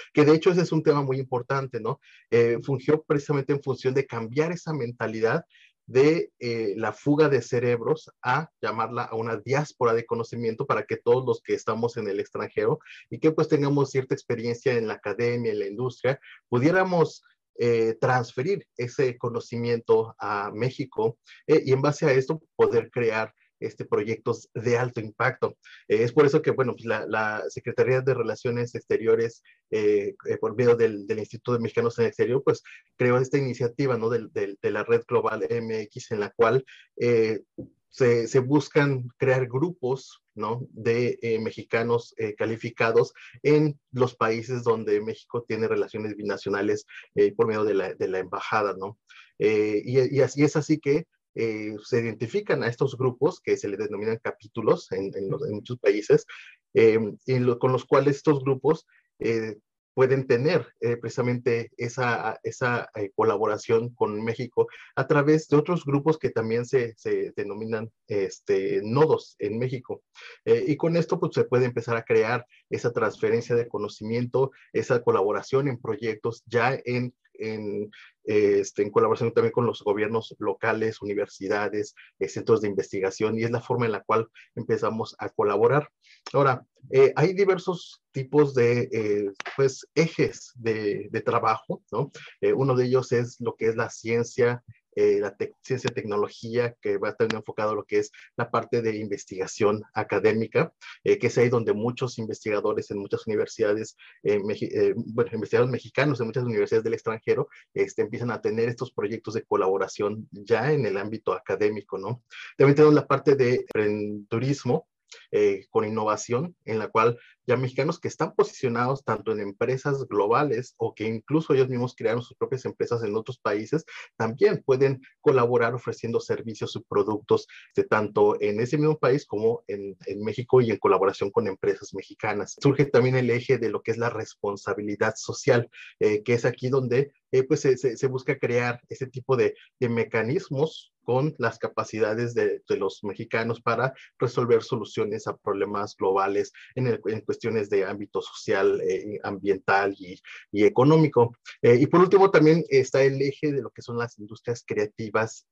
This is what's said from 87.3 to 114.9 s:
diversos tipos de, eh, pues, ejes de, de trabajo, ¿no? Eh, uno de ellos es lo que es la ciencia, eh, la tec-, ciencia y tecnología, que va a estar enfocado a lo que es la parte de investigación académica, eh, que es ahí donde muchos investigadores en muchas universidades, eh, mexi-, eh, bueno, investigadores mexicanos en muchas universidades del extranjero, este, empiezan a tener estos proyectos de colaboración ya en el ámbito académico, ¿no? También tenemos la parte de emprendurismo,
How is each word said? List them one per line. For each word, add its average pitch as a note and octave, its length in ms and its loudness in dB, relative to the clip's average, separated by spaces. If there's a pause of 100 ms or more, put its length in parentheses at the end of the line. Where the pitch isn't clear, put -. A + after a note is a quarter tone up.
diversos F#3 680 -2 (100)
tipos C#3 420 2
de, A#2+ 380 2
eh, G#2 400 -2 (220)
pues, C3+ 400 -2
ejes - 600 0
de, G#2+ 560 -4
de A2 100 -4
trabajo, A2+ 600 -2 (100)
¿no? B2 180 -4 (300)
Eh, G2+ 120 4
uno C3 220 2
de B2+ 120 2
ellos B2 260 0
es A#2+ 280 -2
lo A2+ 140 -6
que A2 120 -4
es A2+ 100 0
la A2+ 140 -4
ciencia, A#2+ 720 -2 (320)
eh, G2+ 240 4
la G2+ 160 -6
tec-, - 260 -8
ciencia B2 280 -4
y - 40 -8
tecnología, A2+ 840 -4
que G2+ 180 -2
va G#2+ 100 -4
a - 40 -2
estar A2+ 200 0
enfocado G#2+ 380 -6
a A2 40 -4
lo G#2 100 -6
que G#2 140 -2
es G#2 120 -2 (260)
la A#2 140 -6
parte A#2 320 -2
de A2 140 -2
investigación G#2 840 -2 (120)
académica, A2 800 0 (320)
eh, G2+ 140 4
que B2 100 0
es B2 100 0
ahí B2 100 6
donde A2+ 240 0
muchos A#2+ 460 -4
investigadores G#2+ 720 -4
en G#2 80 -6
muchas G2+ 280 -6
universidades, G#2+ 680 -2 (280)
eh, G2+ 160 2
mexi-, G#2 320 -4
eh, G2+ 240 2
bueno, A#2 380 -2
investigadores A2+ 360 2
mexicanos B2+ 500 -2
en A2+ 60 -2
muchas B2 180 -4
universidades A2+ 380 0
del A2+ 120 -2
extranjero, A2+ 540 -2 (260)
este, G2 280 -2
empiezan A2+ 300 -4
a G#2 80 -6
tener A2+ 280 0
estos A#2+ 220 -6
proyectos G#2+ 440 -6
de A2 100 -4
colaboración G2+ 880 0
ya A2 400 0
en C3+ 140 2
el G2 100 -2
ámbito G#2 360 -4
académico, G2+ 680 -2
¿no? G#2 240 -8 (340)
También C#3 180 6
tenemos D3+ 200 8
la C#3+ 120 2
parte C3+ 300 2
de B2+ 300 2
emprendurismo, G#2+ 1200 -2 (420)